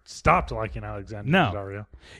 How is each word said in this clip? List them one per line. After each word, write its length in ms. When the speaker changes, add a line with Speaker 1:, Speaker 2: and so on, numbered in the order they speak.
Speaker 1:
stopped 480
liking 320
Alexandra 440
Speaker 2:
No. 240
Speaker 1:
Daddario. 320